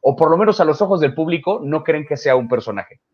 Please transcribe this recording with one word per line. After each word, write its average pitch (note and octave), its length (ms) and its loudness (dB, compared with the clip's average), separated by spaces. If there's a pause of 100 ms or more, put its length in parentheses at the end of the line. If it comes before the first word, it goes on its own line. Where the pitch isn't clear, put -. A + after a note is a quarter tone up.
o C3+ 140 2
por D#3+ 160 4
lo E3 60 4
menos G#3 220 2
a E3+ 60 4
los D#3 160 0
ojos F#3+ 180 0
del C#3 140 0
público, E3+ 500 -4
no D#3 200 -4
creen D3+ 240 -2
que D3 100 -4
sea C3+ 180 0
un B2 140 0
personaje. A2 500 -6 (140)